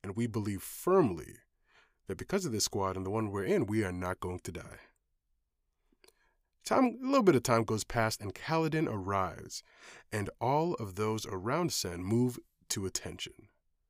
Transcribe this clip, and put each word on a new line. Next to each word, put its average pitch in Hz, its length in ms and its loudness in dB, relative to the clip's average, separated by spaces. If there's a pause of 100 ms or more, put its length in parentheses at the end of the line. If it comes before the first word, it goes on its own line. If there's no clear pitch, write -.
and 98 140 -8
we 117 100 0
believe 104 360 -2
firmly, 165 760 2 (680)
that 92 120 -4
because 190 260 -2
of 135 80 -2
this 104 120 0
squad 95 340 0
and 95 80 -4
the 95 40 -2
one 107 200 0
we're 98 140 -2
in, 170 200 2
we 107 180 2
are 92 100 0
not 90 280 -4
going 90 200 -4
to - 120 -10
die." - 280 -12 (1800)
Time, 233 380 4
a 254 40 -4
little 269 160 6
bit 175 140 8
of 117 60 2
time 117 220 4
goes 107 200 -2
past, 110 360 0
and 104 140 -8
Kaladin 160 520 0
arrives, 95 760 -2 (500)
and 104 160 -2 (120)
all 151 340 2
of 98 220 -6
those 107 300 0
around 110 460 -2
Sen 87 300 -4
move 120 360 2 (300)
to 101 160 -2
attention. - 640 -8 (420)